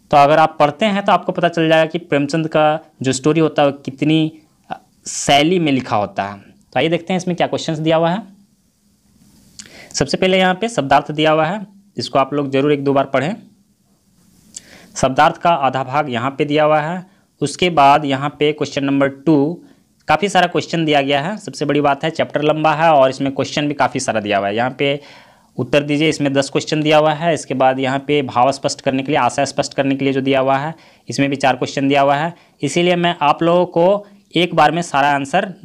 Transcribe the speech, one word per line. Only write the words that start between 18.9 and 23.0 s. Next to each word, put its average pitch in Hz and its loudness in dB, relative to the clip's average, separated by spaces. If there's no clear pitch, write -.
टू, 147 0
काफ़ी 175 0
सारा 180 2
क्वेश्चन 165 -4
दिया 147 2
गया 139 0
है। 196 -8
सबसे 147 -10
बड़ी 147 0
बात 143 0
है 160 -2
चैप्टर 143 -4
लंबा 156 0
है 160 2
और 135 6